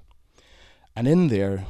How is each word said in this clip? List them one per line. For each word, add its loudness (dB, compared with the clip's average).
And -2
in 4
there, -2